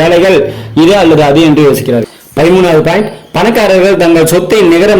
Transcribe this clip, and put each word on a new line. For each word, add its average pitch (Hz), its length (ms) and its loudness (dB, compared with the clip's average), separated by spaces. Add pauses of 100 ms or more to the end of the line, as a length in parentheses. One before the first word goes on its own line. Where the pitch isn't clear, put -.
ஏழைகள் 170 340 0 (460)
இது 175 100 2 (100)
அல்லது 156 280 2
அது 151 180 0
என்று 147 200 2
யோசிக்கிறார்கள். 120 440 -2 (240)
பதிமூணாவது 170 540 0
பாயிண்ட், 214 180 -4 (300)
பணக்காரர்கள் 196 680 0
தங்கள் 165 300 0
சொத்தின் 180 400 0
நிகர 196 260 0